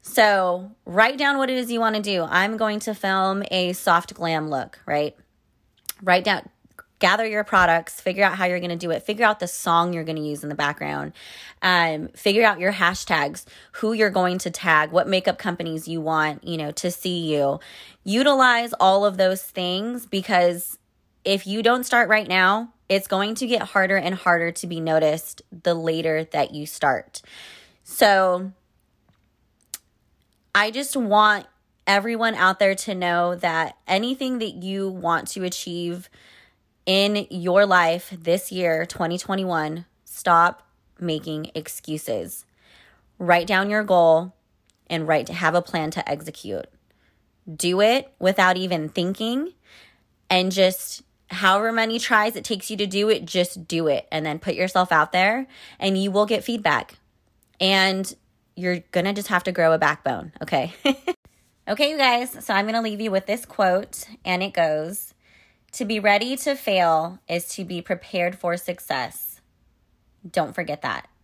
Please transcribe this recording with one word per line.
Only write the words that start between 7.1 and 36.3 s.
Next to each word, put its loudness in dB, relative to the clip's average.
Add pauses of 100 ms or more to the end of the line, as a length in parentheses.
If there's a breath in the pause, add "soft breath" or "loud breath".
your -2
products, 2
figure 0
out 2
how 0
you're 0
gonna -4
do -6
it, -2
figure 0
out 4
the -6
song 0
you're -6
gonna -6
use -6
in -8
the -6
background, -4 (480 loud breath)
um, 2
figure 2
out 4
your 0
hashtags, 0 (280 loud breath)
who -2
you're 2
going 0
to -6
tag, 2
what 2
makeup 0
companies -6
you -6
want, -2
you -6
know, -6
to -4
see -6 (140)
you. 0 (440 loud breath)
Utilize 4
all 6
of 2
those 2
things, -6
because 0 (460)
if 0
you -4
don't 2
start 2
right 2
now, 2 (160)
it's 0
going -2
to -4
get 0
harder 0
and -2
harder 2
to -10
be -6
noticed 0 (200)
the 2
later -2
that -2
you -8
start. -4 (640 loud breath)
So 4 (2000)
I 2
just -6
want 4 (400)
everyone 2
out 2
there 4
to -6
know 0
that -2 (100)
anything -2
that -6
you -4
want -2
to -6
achieve -8 (760 soft breath)